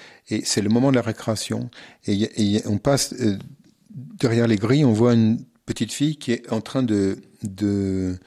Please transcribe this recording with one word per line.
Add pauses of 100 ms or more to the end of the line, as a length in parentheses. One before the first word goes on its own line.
(300)
et
c'est
le
moment
de
la
récréation, (360)
et,
et
on
passe,
euh, (520)
derrière
les
grilles,
on
voit
une (220)
petite
fille
qui
est
en
train
de, (260)
de,